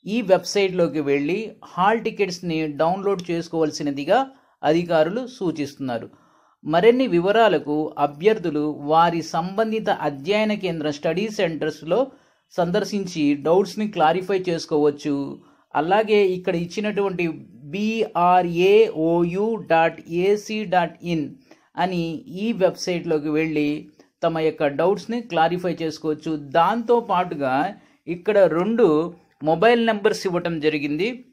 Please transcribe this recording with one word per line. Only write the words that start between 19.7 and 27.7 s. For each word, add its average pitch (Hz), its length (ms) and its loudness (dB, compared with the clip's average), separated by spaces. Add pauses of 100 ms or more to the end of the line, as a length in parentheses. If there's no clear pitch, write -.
డాట్ 160 280 2 (280)
ఏసీ 208 300 0 (140)
డాట్ 175 240 0 (160)
ఇన్ 156 140 -2 (560)
అని 180 220 -2 (400)
ఈ - 20 -4 (160)
వెబ్సైట్లోకి 160 720 -2
వెళ్ళి 151 340 0 (540)
తమ 165 100 0 (120)
యొక్క 160 160 -2 (180)
డౌట్స్ని 202 400 0 (120)
క్లారిఫై 170 500 0
చేసుకోవచ్చు. 156 500 -6 (240)
దాంతో 226 400 2 (140)
పాటుగా 165 440 -2 (640)